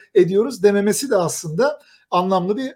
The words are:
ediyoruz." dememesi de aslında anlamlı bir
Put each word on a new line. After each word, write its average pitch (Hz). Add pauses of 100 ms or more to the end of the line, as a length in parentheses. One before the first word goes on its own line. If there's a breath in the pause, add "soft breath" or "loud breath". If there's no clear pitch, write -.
(140 loud breath)
ediyoruz." 196
dememesi 202
de 214
aslında 175 (320 soft breath)
anlamlı 190
bir 262